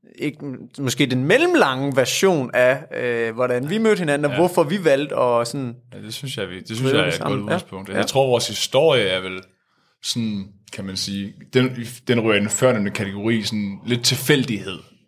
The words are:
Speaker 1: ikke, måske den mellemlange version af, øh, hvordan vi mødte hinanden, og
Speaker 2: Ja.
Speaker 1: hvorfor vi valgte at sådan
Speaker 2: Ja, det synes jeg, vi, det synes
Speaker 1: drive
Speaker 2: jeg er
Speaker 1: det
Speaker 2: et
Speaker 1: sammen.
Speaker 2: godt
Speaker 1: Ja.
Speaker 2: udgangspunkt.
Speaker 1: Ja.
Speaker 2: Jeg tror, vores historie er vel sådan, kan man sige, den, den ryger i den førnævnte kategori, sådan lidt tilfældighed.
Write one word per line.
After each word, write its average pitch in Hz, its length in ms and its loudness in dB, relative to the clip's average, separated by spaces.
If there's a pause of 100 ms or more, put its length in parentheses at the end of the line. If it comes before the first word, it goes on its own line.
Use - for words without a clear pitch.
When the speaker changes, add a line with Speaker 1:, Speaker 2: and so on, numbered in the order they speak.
(180)
Speaker 1:
ikke, 143 200 -6 (400)
måske 135 280 0
den 127 180 2
mellemlange 156 720 4
version 135 580 2
af, 127 240 4 (180)
øh, 117 380 -2
hvordan 123 360 -2
vi 208 80 -2
mødte 214 200 4
hinanden, 147 260 0
og 143 60 2
Speaker 2:
Ja. 127 80 -4
Speaker 1:
hvorfor 175 240 4
vi 170 220 -2
valgte 143 320 2
at 120 320 2
sådan 123 260 -6 (200)
Speaker 2:
Ja, 98 120 -16
det 113 80 -12
synes 131 220 -10
jeg, 98 120 -6
vi, 92 120 -10
det - 60 -18 (100)
synes 113 60 -6
Speaker 1:
drive 131 120 2
Speaker 2:
jeg 104 60 4
er 90 40 2
Speaker 1:
det 87 80 0
Speaker 2:
et 85 60 -4
Speaker 1:
sammen. 101 200 -2
Speaker 2:
godt - 20 -4
Speaker 1:
Ja. 101 40 -8
Speaker 2:
udgangspunkt. 98 440 -6
Speaker 1:
Ja. 95 80 -10
Speaker 2:
Jeg 107 100 0
tror, 135 200 2
vores 120 220 2
historie 131 540 2
er 92 180 0
vel 92 200 -8 (640)
sådan, 107 400 -4 (280)
kan 101 120 -12
man 95 120 -8
sige, 98 360 -6 (220)
den, 127 320 0 (220)
den 117 120 2
ryger 110 160 2
i 101 40 6
den 101 80 -2
førnævnte 110 420 0
kategori, 104 520 -2
sådan 101 440 -4
lidt 120 180 -2
tilfældighed. 113 760 0 (300)